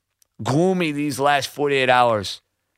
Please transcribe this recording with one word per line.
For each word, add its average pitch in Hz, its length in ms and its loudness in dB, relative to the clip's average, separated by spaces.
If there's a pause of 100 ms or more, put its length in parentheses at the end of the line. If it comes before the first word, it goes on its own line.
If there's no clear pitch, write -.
(420)
gloomy 165 500 0
these 143 280 -4
last 143 280 0
forty-eight 139 420 0
hours, 120 500 2 (380)